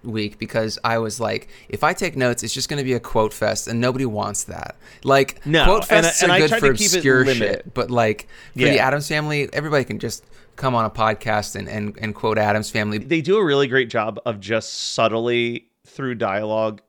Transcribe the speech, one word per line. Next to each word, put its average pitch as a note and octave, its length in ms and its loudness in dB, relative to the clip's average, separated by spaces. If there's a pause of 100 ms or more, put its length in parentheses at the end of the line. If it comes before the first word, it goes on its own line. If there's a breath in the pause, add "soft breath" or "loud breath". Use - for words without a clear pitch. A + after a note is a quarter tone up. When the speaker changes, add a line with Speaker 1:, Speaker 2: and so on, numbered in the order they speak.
Speaker 1:
week G#2+ 340 -4
because A2 460 -2
I A#2 140 2
was A2+ 220 -2
like, A2 280 -2 (220 loud breath)
"If G#2+ 140 -2
I D#3+ 100 4
take E3+ 220 -4
notes, B2 280 0
it's A#2 100 -6
just C3 160 -6
gonna C#3+ 140 -2
be B2+ 100 0
a A#2 60 0
quote A2 340 0
fest, G#2 340 -2
and A#2 140 -2
nobody B2+ 240 0
wants G#2+ 400 -4
that." - 300 -12 (280 loud breath)
Like, C3+ 420 2
Speaker 2:
No, D3+ 200 4
Speaker 1:
quote G3+ 260 6
Speaker 2:
and E3+ 140 6
I, E3+ 40 4
Speaker 1:
fests F3 140 0
Speaker 2:
and F3 80 4
Speaker 1:
are F3+ 40 6
Speaker 2:
I F#3+ 40 4
Speaker 1:
good D#3 100 4
Speaker 2:
tried A3+ 100 2
Speaker 1:
for C#3 140 4
Speaker 2:
to A#2 40 0
keep G#3 140 2
it F#3 40 2
Speaker 1:
obscure C3+ 300 4
Speaker 2:
limited. C3 120 2
Speaker 1:
shit, G2+ 360 -4
but, B2 180 -4
like, A2+ 360 0 (260 loud breath)
for B2 60 -8
Speaker 2:
Yeah. B2 120 4
Speaker 1:
the C3 80 4
Addams C#3 280 2
Family, D3+ 460 -2
everybody D3 300 0
can G#2+ 160 -6
just A2+ 240 -8 (320 soft breath)
come B2+ 200 -2
on A2+ 100 2
a G#2+ 40 -2
podcast G#2+ 680 -2
and, G2+ 120 -8
and, G#2 320 -6
and G#2+ 140 -6
quote G#2+ 240 -2
Addams G#2+ 320 0
Family. G#2+ 300 -2
Speaker 2:
They D#3 220 -2
do F3+ 160 2
a G#3+ 60 2
really C#3+ 240 2
great B2 220 0
job A2 360 -4
of A2 140 -4
just G#2+ 320 -4 (220)
subtly, A#2 760 0 (180)
through B2+ 300 -8
dialogue G#2+ 720 -2